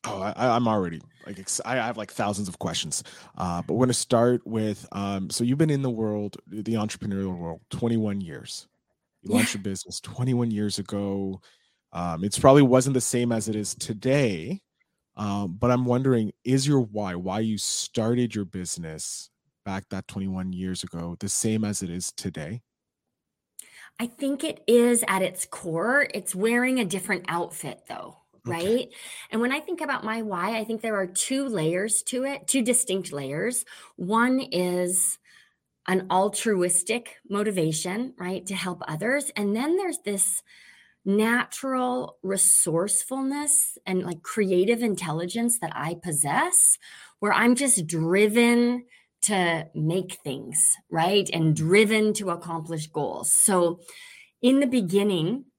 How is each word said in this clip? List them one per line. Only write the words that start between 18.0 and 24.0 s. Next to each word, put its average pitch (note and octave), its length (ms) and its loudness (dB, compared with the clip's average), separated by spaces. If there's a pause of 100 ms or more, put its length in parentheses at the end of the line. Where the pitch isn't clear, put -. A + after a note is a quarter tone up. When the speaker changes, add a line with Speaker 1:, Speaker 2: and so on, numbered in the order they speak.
Speaker 1:
your G#2 120 -4
business E2+ 840 -10 (360)
back F#2+ 240 -8
that F#2+ 180 -8
twenty-one F#2+ 460 -6
years F#2 320 -6
ago, E2+ 340 -8
the G2+ 100 -6
same A2 360 0
as G#2 180 -4
it F2 80 -6
is F2 220 -8
today? F#2 500 -8 (1400)
Speaker 2:
I A#3 80 -4